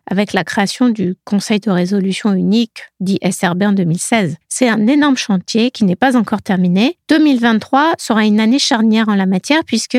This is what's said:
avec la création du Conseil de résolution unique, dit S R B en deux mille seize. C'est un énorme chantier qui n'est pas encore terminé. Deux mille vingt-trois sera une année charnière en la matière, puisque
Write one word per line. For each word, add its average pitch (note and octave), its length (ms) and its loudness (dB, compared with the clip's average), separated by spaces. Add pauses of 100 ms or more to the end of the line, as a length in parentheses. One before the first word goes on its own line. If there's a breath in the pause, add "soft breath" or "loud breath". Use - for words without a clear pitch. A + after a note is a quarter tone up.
avec G3 280 -2
la F#3 100 0
création A3 460 0
du F#3+ 260 -2 (100)
Conseil G#3 340 -2
de G3+ 120 -2
résolution F#3 600 0
unique, F#3+ 500 -2 (160)
dit F#3+ 220 -2
S - 200 -2
R F3 140 0
B F#3 80 -2
en G#3 80 2
deux G3 140 0
mille E3+ 140 -2
seize. F#3+ 380 -2 (120)
C'est B3+ 200 0
un G#3+ 160 0
énorme C#4+ 320 2
chantier A3 540 -2
qui - 120 -4
n'est F#3 120 2
pas B3+ 200 2
encore G#3+ 280 -2
terminé. F#3 560 0 (100)
Deux D#4 80 4
mille D4 220 2
vingt-trois A#3+ 580 0
sera G#3+ 260 -2
une G#3+ 160 2
année A3+ 200 2
charnière A3 500 0
en G#3 60 2
la G3 100 2
matière, G3 400 0
puisque - 340 -2